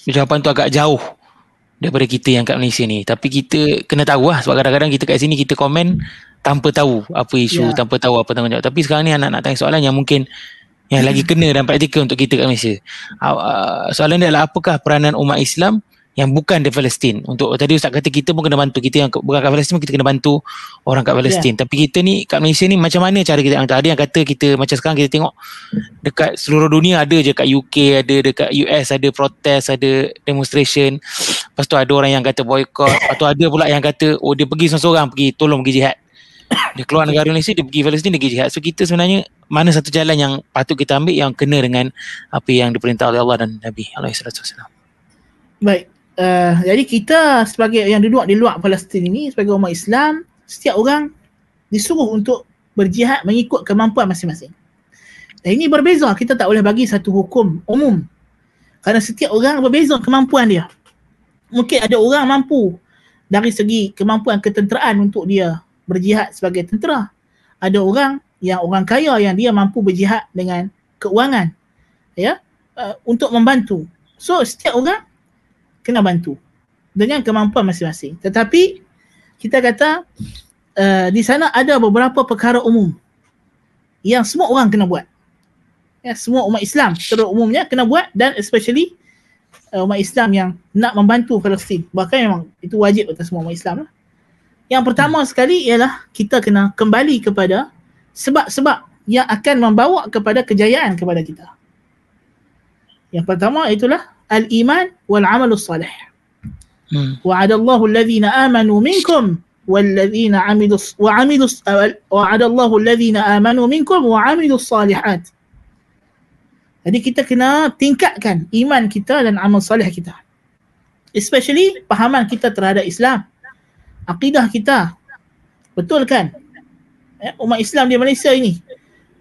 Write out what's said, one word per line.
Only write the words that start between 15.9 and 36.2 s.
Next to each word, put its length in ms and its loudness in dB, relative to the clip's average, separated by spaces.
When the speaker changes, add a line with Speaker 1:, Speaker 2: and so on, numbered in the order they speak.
Speaker 1:
yang 160 0
bukan 320 0
di 80 0
Palestin? 560 -2
Untuk, 320 -2
tadi 160 4
Ustaz 160 -2
kata 160 -2
kita 240 0
pun 80 -2
kena 160 0
bantu, 240 0
kita 240 0
yang 80 -4
ke-, 80 -6
bukan 160 -2
kat 160 0
Palestin 240 0
pun 80 -4
kita 100 -4
kena 140 0
bantu 320 0
orang 160 0
kat 80 0
Speaker 2:
Ya. 80 0
Speaker 1:
Palestin. 340 2
Tapi 200 -4
kita 160 0
ni 240 0
kat 160 -2
Malaysia 240 2
ni 80 2
macam 320 2
mana 160 2
cara 160 0
kita 240 2
hantar? 240 0
Ada 80 2
yang 80 0
kata 240 0
kita, 220 -2
macam 240 -2
sekarang 160 -2
kita 160 0
tengok 200 -2
dekat 300 -2
seluruh 320 2
dunia 320 2
ada 160 2
je, 160 0
kat 160 0
U 160 2
K 320 2
ada, 140 0
dekat 240 0
U 160 0
S 240 0
ada 240 0
protes, 560 -2
ada 400 0
demonstration. 720 0
Lepas 160 -4
tu 80 0
ada 160 0
orang 240 2
yang 80 -2
kata 160 -2
boycott. 480 0
Lepas 260 0
tu 140 0
ada 160 0
pula 240 0
yang 160 0
kata, 320 0
oh, 160 -2
dia 160 -2
pergi 240 0
seorang-seorang, 400 2
pergi 240 0
tolong, 240 0
pergi 240 0
jihad. 120 -2